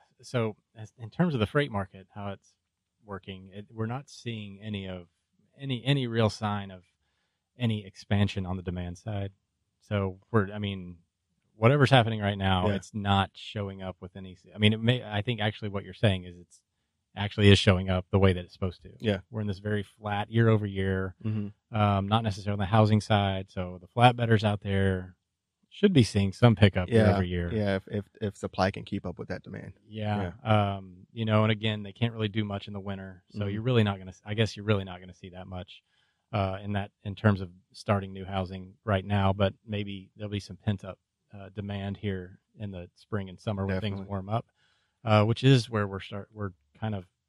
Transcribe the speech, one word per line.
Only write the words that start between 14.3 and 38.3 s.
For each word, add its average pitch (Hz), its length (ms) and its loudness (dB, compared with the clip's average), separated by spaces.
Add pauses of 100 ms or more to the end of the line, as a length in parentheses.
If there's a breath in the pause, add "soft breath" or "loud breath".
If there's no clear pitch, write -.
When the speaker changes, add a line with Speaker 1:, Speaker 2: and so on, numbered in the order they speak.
Speaker 1:
I 104 40 -14
mean, 107 140 6
it 110 100 -2
may, 117 220 0
I 104 180 -4
think 113 180 -4
actually 107 280 -4
what 98 160 -6
you're 95 100 -14
saying 92 300 2
is 87 140 -16
it's - 220 -20 (560)
actually 101 340 6
is 98 100 12
showing 95 300 4
up 92 200 -2
the 101 80 4
way 95 140 6
that 90 120 -2
it's - 100 -20
supposed - 280 -8
to. 92 60 -20 (100)
Speaker 2:
Yeah. 101 200 0 (120)
Speaker 1:
We're 110 120 -8
in 104 40 -4
this 95 140 -6
very 104 240 -4
flat 104 480 -8
year 113 160 6
over 107 180 4
year, 95 480 -2 (100)
Speaker 2:
Mm-hmm. 107 520 -6
Speaker 1:
um, 101 320 2
not 113 160 2
necessarily 101 300 -4
on 101 40 -6
the 104 80 -2
housing 107 340 6
side. 98 500 0
So 90 300 -8
the - 60 -20
flatbedders 120 560 4
out 104 200 0
there 95 520 0 (540)
should 202 240 2
be 135 100 8
seeing 98 300 2
some 117 240 6
pickup 95 320 4
year 110 160 6
Speaker 2:
Yeah. 95 100 6
Speaker 1:
over 95 80 2
year. 87 300 -2
Speaker 2:
Yeah. 101 240 0
If, 95 120 -4
if, 104 160 -4 (160)
if 101 160 -6
supply 95 360 -2
can - 120 -10
keep 98 220 -8
up 90 120 -10
with - 100 -12
that 95 160 -10
demand. - 300 -14 (120)
Speaker 1:
Yeah. 104 460 -4 (120)
Speaker 2:
Yeah. 101 320 2
Speaker 1:
Um, 95 360 -18
you 113 140 -6
know, 110 180 4
and 110 80 2
again, 107 320 -4
they 98 80 -16
can't 117 220 -4
really 110 140 -2
do 107 140 -2
much 98 260 -6
in 104 40 -12
the 101 80 -8
winter. 95 420 -10 (100)
So 104 80 -8
Speaker 2:
Mm-hmm. 101 100 -2
Speaker 1:
you're 110 120 -6
really 117 220 4
not 101 140 0
gonna 92 120 -14
s-, - 140 -20
I 104 100 -6
guess 107 220 0
you're 101 100 -12
really 101 180 2
not 90 160 -12
gonna 92 140 -20
see - 160 -18
that 92 160 -14
much, 90 360 -12 (500)
uh, 98 320 -2
in 101 80 -6
that, 101 180 -4 (140)
in 101 100 -8
terms 101 260 2
of 92 80 -10 (240)
starting 98 400 -2
new 95 120 -12
housing 95 500 -8 (100)